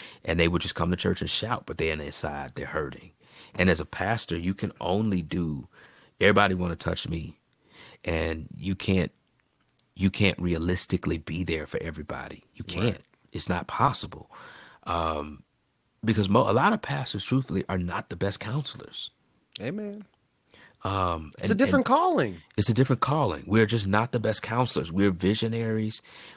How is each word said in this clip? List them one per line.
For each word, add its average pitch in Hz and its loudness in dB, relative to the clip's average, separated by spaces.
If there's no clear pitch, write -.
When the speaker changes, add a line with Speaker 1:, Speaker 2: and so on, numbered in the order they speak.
Speaker 1:
and 82 0
they 85 6
would 85 2
just - -4
come 87 0
to 92 2
church 90 0
and - -4
shout, 117 -4
but - -8
then 80 0
inside 71 -8
they're 69 -8
hurting. 73 -6
And 90 6
as 80 4
a 82 -4
pastor, 95 -2
you 87 0
can 101 -4
only 98 2
do, 78 -4
"Everybody 98 6
wanna 90 -2
touch - -4
me." 82 -6
And 80 -2
you 95 -4
can't, 92 2
you 95 2
can't 98 2
realistically 87 0
be 80 -6
there 80 -2
for - -6
everybody. 73 -10
You - -12
Speaker 2:
Right. 92 0
Speaker 1:
can't. - -14
It's - -6
not 87 -2
possible. - -2
Um, 78 -2
because 101 2
mo-, 107 6
a 101 4
lot 151 4
of 220 0
pastors, 139 -6
truthfully, 123 0
are 92 -2
not 87 -4
the 95 -8
best 98 -2
counselors. - -8
Speaker 2:
Amen. 202 -8
Speaker 1:
Um, 90 -2
Speaker 2:
It's - -8
Speaker 1:
and, - 2
Speaker 2:
a - 4
different 262 4
Speaker 1:
and 247 6
Speaker 2:
calling. 233 2
Speaker 1:
it's 107 4
a 117 4
different 127 4
calling. 113 0
We're 110 6
just 104 0
not 107 2
the 120 0
best 110 0
counselors. 113 0
We're 98 4
visionaries. 110 0